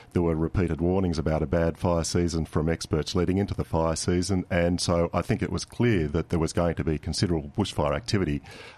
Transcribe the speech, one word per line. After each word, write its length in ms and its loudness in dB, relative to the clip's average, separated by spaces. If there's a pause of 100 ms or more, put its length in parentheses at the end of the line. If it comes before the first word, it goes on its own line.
(140)
There 80 2
were 140 2
repeated 440 0
warnings 380 2
about 240 0
a 60 0
bad 280 2
fire 280 2
season 420 0
from 240 0
experts 460 -2
leading 240 2
into 160 -2
the 80 -2
fire 320 0
season, 560 0
and 280 2
so 320 2
I 120 0
think 180 -2
it 100 -2
was 140 -4
clear 440 2
that 200 -2
there 100 2
was 140 0
going 220 0
to 80 -2
be 160 0
considerable 580 -2
bushfire 380 0
activity 480 -2 (340)